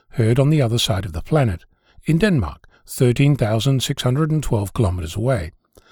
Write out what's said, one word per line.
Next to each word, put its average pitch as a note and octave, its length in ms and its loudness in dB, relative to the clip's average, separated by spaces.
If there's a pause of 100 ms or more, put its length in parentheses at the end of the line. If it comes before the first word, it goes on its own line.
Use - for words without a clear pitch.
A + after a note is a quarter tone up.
(140)
heard A#2 260 2
on C#3 100 4
the D#3 100 2
other A#2 200 0
side F#2+ 260 -2
of E2 80 -12
the E2 80 -6
planet, B2 440 -2 (400)
in D#3+ 120 2
Denmark, D#3 500 0 (200)
thirteen C#3 480 2
thousand A#2 480 0
six - 180 -6
hundred D3 300 0
and D#3 100 0
twelve G#2+ 320 -2
kilometers F2 420 -2
away. G2+ 360 -4 (400)